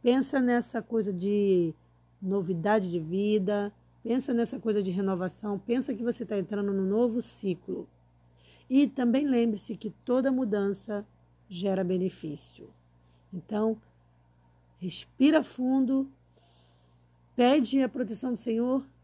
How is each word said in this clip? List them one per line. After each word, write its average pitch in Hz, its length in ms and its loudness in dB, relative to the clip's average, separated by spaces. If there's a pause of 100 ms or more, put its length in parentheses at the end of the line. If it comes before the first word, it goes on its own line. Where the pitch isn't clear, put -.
Pensa 262 360 2
nessa 240 440 0
coisa 220 280 -2
de 185 640 2 (480)
novidade 190 720 0
de 170 100 -2
vida, 202 720 0 (300)
pensa 254 320 -2
nessa 233 260 -2
coisa 208 220 0
de 185 80 -2
renovação, 190 680 -2
pensa 240 360 -2
que 208 80 -8
você 233 240 -4
tá 208 100 -4
entrando 202 380 -2
num 190 120 0
novo 226 360 2
ciclo. - 640 -6 (800)
E 269 180 6
também 247 400 2
lembre-se 233 480 0
que 214 140 -10 (160)
toda 254 260 2
mudança 208 760 -2 (420)
gera 190 340 -2
benefício. 180 840 -4 (640)
Então, 214 480 -2 (1000)
respira 262 640 2
fundo, 269 640 0 (1300)
pede 262 480 4
a 254 60 2
proteção 240 440 -4
do 226 40 -2
Senhor 247 480 0 (200)